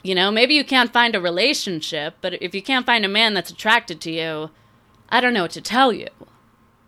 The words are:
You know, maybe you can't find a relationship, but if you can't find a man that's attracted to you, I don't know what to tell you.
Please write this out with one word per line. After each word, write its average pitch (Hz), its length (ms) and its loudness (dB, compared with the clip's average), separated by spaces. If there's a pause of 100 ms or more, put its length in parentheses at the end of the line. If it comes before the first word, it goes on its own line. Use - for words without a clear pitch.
You 190 100 -4
know, 185 160 2
maybe 233 240 4
you 285 120 2
can't 247 260 2
find 233 240 2
a 190 60 0
relationship, 175 960 -2
but - 220 -6
if 175 120 -8
you 196 80 -6
can't 254 240 -2
find 233 200 2
a 190 40 -2
man 214 240 2
that's 185 180 -4
attracted 220 500 0
to 165 100 -8
you, 160 380 -6 (580)
I 226 140 2
don't 247 120 2
know 202 100 0
what 165 80 -4
to 165 100 -14
tell 247 320 2
you. - 160 -8 (800)